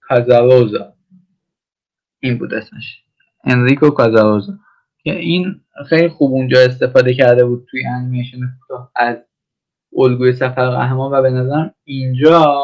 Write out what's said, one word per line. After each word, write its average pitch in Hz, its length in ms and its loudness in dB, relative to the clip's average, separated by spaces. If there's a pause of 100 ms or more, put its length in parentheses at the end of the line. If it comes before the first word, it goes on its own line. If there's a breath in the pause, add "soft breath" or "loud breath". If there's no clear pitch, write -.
کازاروزا. 120 920 2 (1300)
این 123 180 -4
بود - 160 -10
اسمش. - 500 -14 (400)
انریکو 131 460 2
کازاروزا. 107 640 2 (500)
که 151 100 -4
این 175 480 -4 (280)
خیلی 165 200 2
خوب 135 240 -2
اونجا 131 280 2
استفاده 127 520 2
کرده 123 320 4
بود 123 240 -6
توی 131 160 -12
انیمیشن 123 520 -8 (240)
کوتاه 127 340 -16
از 120 220 -4 (800)
الگوی 127 360 2
سفر 127 360 -4
قهرمان 127 420 -4
و 135 100 0
به 131 80 2
نظرم 131 440 -4 (100)
اینجا 139 800 2